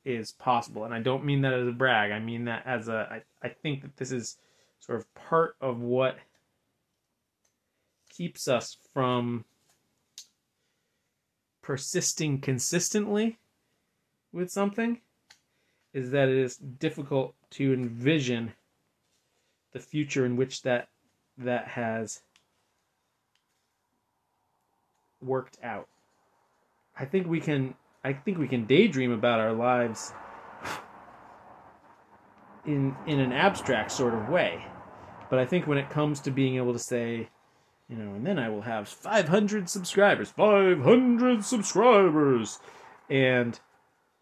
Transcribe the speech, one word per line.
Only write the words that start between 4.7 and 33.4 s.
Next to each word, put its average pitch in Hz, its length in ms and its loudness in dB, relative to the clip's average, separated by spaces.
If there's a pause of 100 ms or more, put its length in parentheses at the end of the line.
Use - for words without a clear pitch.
sort 117 200 -8
of - 160 -14
part 165 460 -2
of 123 200 -4
what 127 360 0 (1900)
keeps - 400 -10
us 120 300 -2 (160)
from 120 500 -2 (2250)
persisting 147 800 -2
consistently 208 960 -2 (960)
with 175 180 -6
something, 226 500 -2 (920)
is 127 200 -6
that 139 160 4
it 131 80 2
is 131 200 0
difficult 139 760 -4 (160)
to 135 240 0
envision 123 800 0 (1200)
the 127 80 -14
future 143 440 -2
in 123 120 0
which 131 260 -2
that, 123 260 -2 (480)
that 123 320 -4
has 113 540 -6 (3000)
worked 131 420 -6
out. 107 260 -10 (1080)
I 139 80 -8
think 185 200 -2
we 165 140 0
can, 135 340 -2 (300)
I 135 80 -2
think 175 240 -4
we 147 120 0
can 120 180 0
daydream 135 440 6
about 117 300 2
our 110 140 2
lives 120 580 0 (2500)
in, 139 280 -2 (120)
in 143 140 0
an 127 120 0
abstract 139 580 0